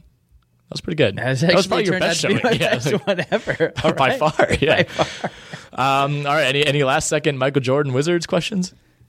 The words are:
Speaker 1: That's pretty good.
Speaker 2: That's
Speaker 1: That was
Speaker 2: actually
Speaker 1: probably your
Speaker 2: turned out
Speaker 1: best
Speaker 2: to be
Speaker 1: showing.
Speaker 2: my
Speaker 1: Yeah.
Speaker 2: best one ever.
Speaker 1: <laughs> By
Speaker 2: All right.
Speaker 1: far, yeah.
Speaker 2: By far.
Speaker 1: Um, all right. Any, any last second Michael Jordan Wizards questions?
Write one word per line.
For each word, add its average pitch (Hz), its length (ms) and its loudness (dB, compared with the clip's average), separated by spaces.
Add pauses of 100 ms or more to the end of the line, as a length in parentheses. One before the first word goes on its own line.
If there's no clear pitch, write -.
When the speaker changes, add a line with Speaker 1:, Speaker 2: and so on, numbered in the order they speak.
(680)
Speaker 1:
That's - 120 -10
pretty 165 140 -6
good. 113 220 2
Speaker 2:
That's 127 240 -2
Speaker 1:
That 165 140 4
was 185 120 2
Speaker 2:
actually 220 160 0
Speaker 1:
probably - 20 -
your 180 80 0
Speaker 2:
turned 180 100 0
out - 40 0
Speaker 1:
best 165 140 -2
Speaker 2:
to 143 60 -2
be 202 60 2
Speaker 1:
showing. 214 100 0
Speaker 2:
my 233 100 2
Speaker 1:
Yeah. - 220 0
Speaker 2:
best 143 320 -2
one 175 220 -2
ever. 160 460 -2
Speaker 1:
<laughs> - 80 -8
By - 0 -
Speaker 2:
All - 100 2
right. 165 260 0
Speaker 1:
far, - 280 2 (120)
yeah. 139 180 2
Speaker 2:
By 180 60 2 (200)
far. - 280 -6 (720)
Speaker 1:
Um, 147 200 -4
all 143 80 0
right. 156 120 2
Any, 143 200 2
any 147 180 2
last 139 240 2
second 147 300 0
Michael 139 240 0
Jordan 131 320 0
Wizards 165 320 0
questions? 180 480 -2 (360)